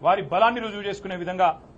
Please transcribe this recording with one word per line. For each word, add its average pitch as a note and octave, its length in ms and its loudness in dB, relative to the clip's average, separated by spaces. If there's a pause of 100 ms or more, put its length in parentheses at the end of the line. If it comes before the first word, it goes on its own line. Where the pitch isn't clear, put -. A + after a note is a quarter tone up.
వారి F#3 200 2
బలాన్ని A3 380 2
రుజువు G#3 220 -8
చేసుకునే G3 340 -8
విధంగా F3 440 0 (180)